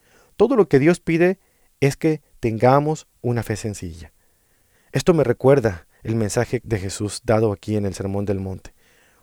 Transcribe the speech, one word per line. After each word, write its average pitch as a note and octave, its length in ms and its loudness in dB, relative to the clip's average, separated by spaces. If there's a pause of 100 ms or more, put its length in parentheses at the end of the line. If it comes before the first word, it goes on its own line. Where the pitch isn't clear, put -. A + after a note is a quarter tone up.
(360)
Todo A#3 180 2
lo G3 120 4
que C#3 120 2
Dios E3 200 2
pide E3+ 400 0 (400)
es C#3 180 0
que D#3 240 0 (180)
tengamos B2+ 680 0 (140)
una A#2+ 220 -2
fe A2 120 -6
sencilla. E2+ 580 -12 (800)
Esto E3+ 220 2
me D3+ 100 4
recuerda A#2 640 2 (160)
el A2+ 140 -4
mensaje A2+ 480 -2
de G#2+ 160 -4
Jesús G2 440 -8
dado A2 280 2
aquí G#2+ 240 -6
en G2+ 100 -2
el F#2+ 80 -4
Sermón G2 320 -6
del G2 140 -2
Monte. F#2+ 340 -10 (500)